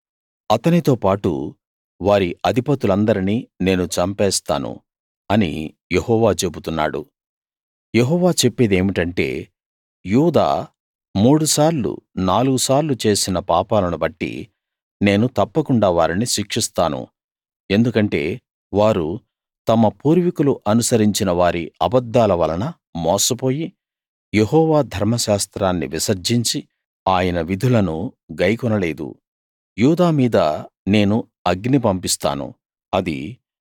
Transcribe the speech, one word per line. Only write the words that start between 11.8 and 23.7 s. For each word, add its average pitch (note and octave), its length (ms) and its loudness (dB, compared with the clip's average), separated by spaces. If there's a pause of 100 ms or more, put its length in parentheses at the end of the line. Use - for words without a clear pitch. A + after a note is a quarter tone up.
నాలుగు A#2+ 440 2
సార్లు C#3+ 340 0
చేసిన G2+ 360 0 (120)
పాపాలను F2+ 480 0
బట్టి D#2+ 340 -4 (680)
నేను G2+ 240 2 (100)
తప్పకుండా A2 540 0
వారిని E2+ 380 0
శిక్షిస్తాను. F2+ 720 -4 (680)
ఎందుకంటే G#2 540 0 (500)
వారు G2+ 340 2 (600)
తమ A2+ 220 4
పూర్వీకులు D#3+ 640 0 (140)
అనుసరించిన G#2+ 640 2
వారి F2 320 0 (180)
అబద్ధాల A2+ 520 2
వలన E2+ 300 -2 (320)
మోసపోయి, A#2 720 -2 (680)